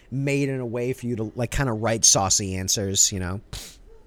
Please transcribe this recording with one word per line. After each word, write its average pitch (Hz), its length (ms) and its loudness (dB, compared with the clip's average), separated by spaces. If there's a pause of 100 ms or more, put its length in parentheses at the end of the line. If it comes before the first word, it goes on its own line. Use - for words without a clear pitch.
(100)
made 139 380 0
in 135 100 -4
a 127 80 -4
way 123 280 -2
for 120 120 -8
you 120 100 -2
to, 107 200 -4
like, 117 140 -2
kinda 135 240 0
write 110 320 2
saucy 95 500 4
answers, 98 560 0
you 95 80 -2
know? 92 220 -4 (640)